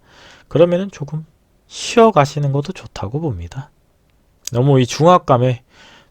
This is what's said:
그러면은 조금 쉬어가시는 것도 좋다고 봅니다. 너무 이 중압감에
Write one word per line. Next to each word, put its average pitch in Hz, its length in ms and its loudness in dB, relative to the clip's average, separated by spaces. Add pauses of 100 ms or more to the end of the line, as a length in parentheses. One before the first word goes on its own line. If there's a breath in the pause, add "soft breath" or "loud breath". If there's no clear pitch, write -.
(480 soft breath)
그러면은 175 420 0
조금 151 340 -12 (440)
쉬어가시는 147 840 2
것도 139 200 -6
좋다고 - 480 -12
봅니다. 120 500 -10 (840)
너무 131 280 4
이 123 60 2
중압감에 135 760 2 (480 soft breath)